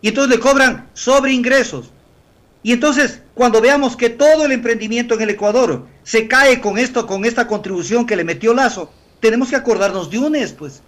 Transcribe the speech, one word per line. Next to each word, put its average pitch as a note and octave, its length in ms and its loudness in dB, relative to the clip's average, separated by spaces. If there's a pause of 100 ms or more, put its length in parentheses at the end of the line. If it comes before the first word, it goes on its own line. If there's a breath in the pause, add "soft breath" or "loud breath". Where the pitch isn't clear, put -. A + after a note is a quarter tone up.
Y G#3 80 -2
entonces B3+ 260 2
le A#3 60 -2
cobran C4+ 520 2
sobre C4+ 380 0
ingresos. B3 600 -2 (720)
Y A3+ 100 0
entonces, C4+ 480 0 (140)
cuando A3+ 260 4
veamos C4+ 340 2
que A#3+ 140 0
todo D4+ 360 4
el C#4 60 0
emprendimiento A#3 640 -2
en A3 60 -4
el G#3+ 80 -2
Ecuador G#3 560 0 (180 loud breath)
se A3 240 -2
cae C4 320 4
con G3+ 180 -4
esto, B3 300 -2
con G3 160 -6
esta A#3 240 -2
contribución G3 580 -4
que A3 120 -2
le E3 80 -2
metió E3+ 280 0
Lazo, A#3+ 380 -2 (300)
tenemos A#3+ 280 0
que C#4 60 -4
acordarnos G3 540 -2
de F#3 80 -6
unes, C4+ 340 -2
pues. C#3+ 360 -16